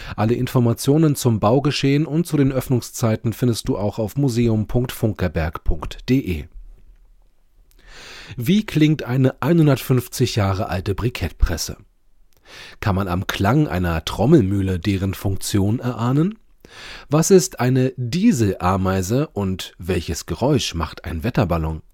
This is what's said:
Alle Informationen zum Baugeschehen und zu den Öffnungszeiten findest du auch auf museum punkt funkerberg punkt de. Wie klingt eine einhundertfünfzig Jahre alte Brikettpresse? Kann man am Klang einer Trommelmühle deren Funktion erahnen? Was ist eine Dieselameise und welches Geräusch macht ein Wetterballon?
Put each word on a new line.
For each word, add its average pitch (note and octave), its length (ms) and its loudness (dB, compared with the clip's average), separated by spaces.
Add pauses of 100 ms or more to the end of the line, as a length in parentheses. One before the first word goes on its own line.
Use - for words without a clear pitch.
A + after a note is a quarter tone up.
(160)
Alle A2 180 2
Informationen B2+ 840 2
zum A2+ 240 0
Baugeschehen C#3 680 2
und D#3 180 0
zu D#3 120 -4
den C3+ 140 4
Öffnungszeiten A#2 800 -2
findest A#2+ 340 0
du C3+ 100 -2
auch G2+ 220 -4
auf G#2 160 -4
museum A#2 500 2
punkt B2 260 -2
funkerberg F2 720 -2
punkt - 460 -2
de. G#2 360 0 (1900)
Wie F3+ 300 2
klingt D3+ 380 2
eine C3 380 0
einhundertfünfzig C3+ 960 2
Jahre G2 320 0
alte F#2 260 -2
Brikettpresse? - 800 -6 (1040)
Kann G2 160 0
man G2 120 -2
am F2+ 200 -4
Klang C3 400 2
einer E2+ 360 -2
Trommelmühle G2 760 2
deren F#2+ 340 -2
Funktion G2+ 640 -2
erahnen? B2+ 600 -2 (720)
Was D#3+ 220 2
ist - 280 4
eine C3 360 2
Dieselameise A#2 1300 2
und F#2+ 500 -4
welches F2 480 -4
Geräusch A#2+ 480 0
macht - 320 -8
ein D#2+ 180 -8
Wetterballon? E2 580 -2 (120)